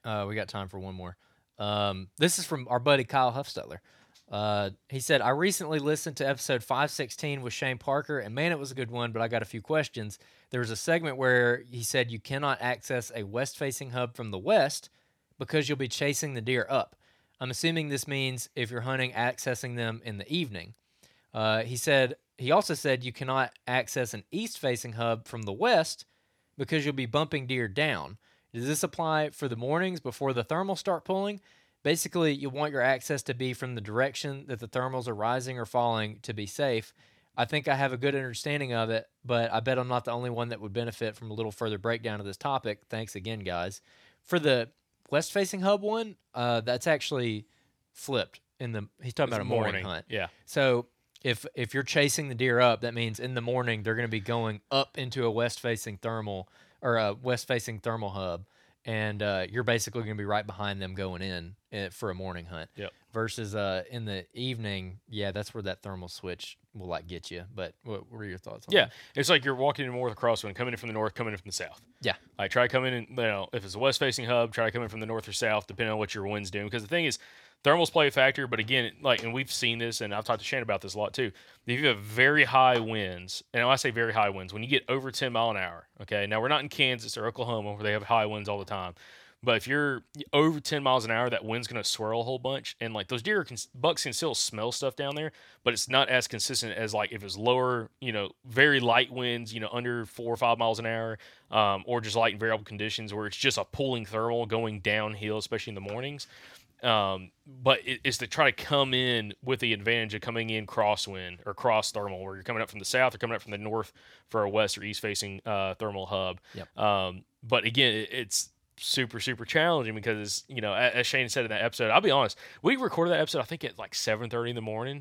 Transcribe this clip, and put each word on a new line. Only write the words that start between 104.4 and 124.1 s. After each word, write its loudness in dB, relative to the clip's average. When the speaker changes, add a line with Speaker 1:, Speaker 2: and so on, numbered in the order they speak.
Speaker 2:
going -2
downhill, 0
especially -6
in -10
the -10
mornings. -8
Um, 2
but 2
it, -2
it's 0
to -6
try 4
to -2
come 2
in 0
with 0
the 2
advantage 0
of -6
coming -4
in -2
crosswind 0
or -6
cross 2
thermal, -6
where -10
you're -14
coming -4
up -6
from -14
the -10
south 2
or -16
coming -2
up -6
from -16
the -6
north -4
for 2
a 2
west 4
or -10
east -6
facing, -4
uh, 0
thermal -6
hub. -2
Speaker 1:
Yep. -12
Speaker 2:
Um, 2
but 2
again, 6
it, -2
it's -4
super, -2
super -4
challenging 2
because, -2
you -8
know, 0
a-, 4
as 4
Shane 0
said 0
in -4
that 0
episode, 0
I'll 8
be 6
honest, 4
we 4
recorded 0
that 4
episode, 0
I -2
think, -8
at, -8
like, -10
seven 0